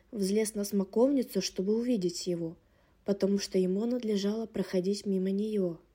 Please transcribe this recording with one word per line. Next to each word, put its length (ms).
взлез 420
на 80
смоковницу, 800
чтобы 320
увидеть 540
его, 280
потому 360
что 180
ему 280
надлежало 600
проходить 600
мимо 260
нее. 460